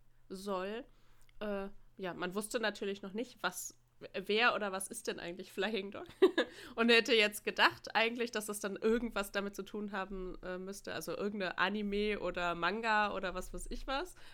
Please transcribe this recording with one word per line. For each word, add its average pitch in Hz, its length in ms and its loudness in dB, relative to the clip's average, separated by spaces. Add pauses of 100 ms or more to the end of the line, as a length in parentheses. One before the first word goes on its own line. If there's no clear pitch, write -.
(300)
soll. 196 540 -4 (560)
Äh, 202 300 -2 (280)
ja, 180 160 -4
man 180 220 -2
wusste 214 240 -2
natürlich 202 420 -2
noch 190 120 -10
nicht, 240 280 -6
was, - 340 -4 (380)
wer 208 400 4
oder 202 180 -2
was 190 180 -6
ist - 180 -10
denn 208 120 -4
eigentlich 185 340 -10
Flying 196 360 -2
Dog? 208 160 -10 (160)
<laughs> - 540 4
Und 233 140 6
hätte 226 260 8
jetzt 208 300 4
gedacht 214 500 2
eigentlich, 233 360 2
dass 214 140 -2
das 202 140 -6
dann 196 160 -2
irgendwas 220 560 2
damit 202 240 -2
zu 196 80 -8
tun 208 280 -8
haben, 190 520 -6
äh, 180 160 -6
müsste, 185 340 -8
also 165 240 -6
irgendeine 202 400 -2
Anime 208 640 0
oder 175 340 -2
Manga 208 640 2
oder 190 180 -4
was 185 200 -6
weiß 180 180 -8
ich - 160 -6
was, 294 260 -4 (200)